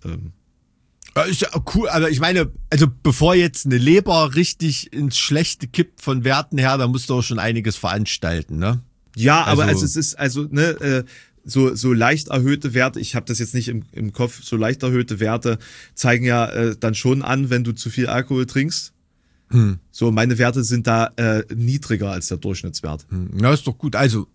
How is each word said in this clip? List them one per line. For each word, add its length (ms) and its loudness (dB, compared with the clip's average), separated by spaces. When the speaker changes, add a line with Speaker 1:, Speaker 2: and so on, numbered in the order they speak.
Speaker 1:
ähm 260 -10
Speaker 2:
Ja, 60 2
ist 180 -2
ja 80 -2
cool, 140 2
aber 200 2
ich 120 0
meine, 280 2
also 180 6
bevor 320 4
jetzt 300 2
eine 120 2
Leber 580 4
richtig 580 -2
ins 240 -2
Schlechte 500 -2
kippt 320 -2
von 240 -2
Werten 340 0
her, 200 2
da 100 2
musst 220 -2
du 60 2
auch 80 2
schon 160 -4
einiges 360 -2
veranstalten, 840 -4
ne? 220 0
Speaker 1:
Ja, 260 4
aber 200 2
Speaker 2:
Also 100 2
Speaker 1:
also 120 0
es 120 -2
ist, 200 -4
also, 320 -4
ne, 120 0
äh, 240 -2
so, 300 2
so 180 0
leicht 360 2
erhöhte 440 0
Werte, 260 0
ich 160 -8
hab 100 -4
das 140 -4
jetzt 140 -6
nicht 140 -2
im, 240 -6
im 220 -6
Kopf, 300 -4
so 120 -4
leicht 280 0
erhöhte 360 0
Werte 400 0
zeigen 320 0
ja, 240 2
äh, 300 -2
dann 160 -2
schon 260 2
an, 280 -2
wenn 140 0
du 100 -4
zu 160 -8
viel 180 -2
Alkohol 380 0
trinkst. 480 -4
Speaker 2:
Hm. 300 2
Speaker 1:
So, 200 0
meine 260 2
Werte 260 2
sind 240 0
da, 200 2
äh, 260 2
niedriger 580 -2
als 160 -6
der 100 -4
Durchschnittswert. 720 -8
Speaker 2:
Hm. 300 -6
Ja, 140 4
ist 140 -2
doch 100 -6
gut. 180 -6
Also 400 0